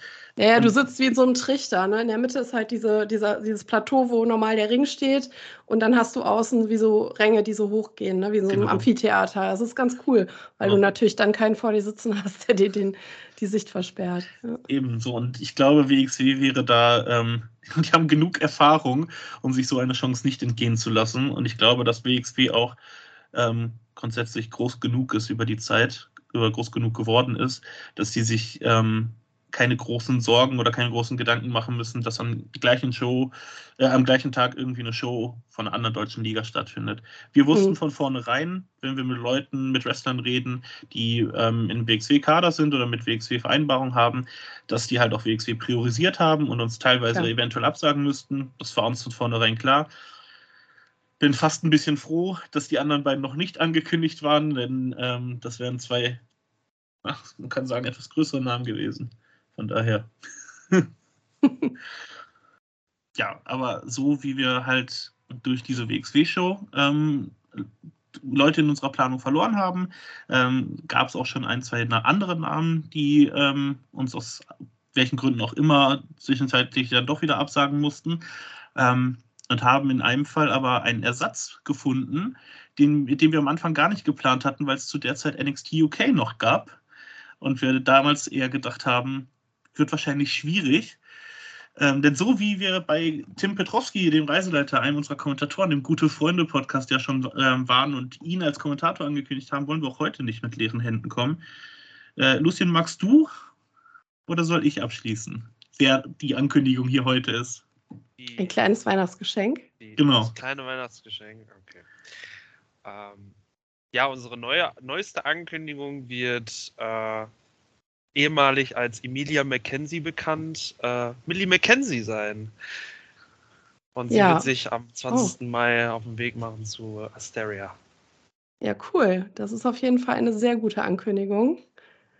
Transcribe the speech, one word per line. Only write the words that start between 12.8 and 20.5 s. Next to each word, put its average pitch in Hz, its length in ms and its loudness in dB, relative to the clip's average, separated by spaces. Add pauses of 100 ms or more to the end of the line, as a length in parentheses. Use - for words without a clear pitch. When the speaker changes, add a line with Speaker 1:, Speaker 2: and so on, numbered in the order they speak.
Speaker 1:
die 214 80 -4
Sicht 196 220 -2
versperrt. 180 580 -6 (160)
Ja. 240 160 -8 (100)
Speaker 2:
Ebenso. 123 460 -2
Und 123 260 -6
ich - 140 -10
glaube, 143 340 6
W 135 120 6
X 135 180 0
W 135 220 4
wäre 131 240 2
da, 117 420 6
ähm, 117 360 0 (200)
<laughs> - 140 -16
die 160 160 2
haben 165 160 4
genug 151 320 4
Erfahrung, 151 720 4 (320)
um 131 100 0
sich 127 160 0
so 135 100 0
eine 127 140 0
Chance 127 340 -2
nicht 135 160 -2
entgehen 117 340 0